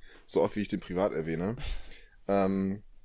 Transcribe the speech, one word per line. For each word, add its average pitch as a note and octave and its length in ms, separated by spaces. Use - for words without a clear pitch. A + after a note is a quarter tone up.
so - 160
oft E2+ 140
wie G#2 40
ich G2+ 80
den F#2+ 120
privat F#2 320
erwähne. E2 440
Ähm, G2 560